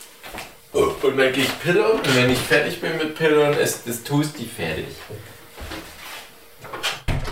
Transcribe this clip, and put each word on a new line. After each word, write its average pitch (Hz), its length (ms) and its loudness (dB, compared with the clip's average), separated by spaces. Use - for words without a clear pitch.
Und 135 440 2
dann 131 160 4
geh 135 100 2
ich - 180 -2
pillern. 143 320 4
Und 131 240 2
wenn 127 140 6
ich 123 80 2
fertig - 420 2
bin 165 160 -2
mit 156 180 -4
Pillern, 151 440 4
ist - 280 0
das 117 160 -6
Toasty 143 440 0
fertig. - 400 -6